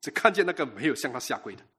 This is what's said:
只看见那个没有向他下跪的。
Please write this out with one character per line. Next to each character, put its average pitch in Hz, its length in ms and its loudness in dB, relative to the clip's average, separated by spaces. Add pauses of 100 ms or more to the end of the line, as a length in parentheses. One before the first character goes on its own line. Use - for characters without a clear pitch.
只 - 100 -8
看 214 220 4
见 185 120 4
那 180 80 2
个 156 120 0
没 117 220 -4
有 139 80 2
向 127 180 -4
他 127 60 -4
下 - 180 -4
跪 101 180 -12
的。 - 80 -20 (160)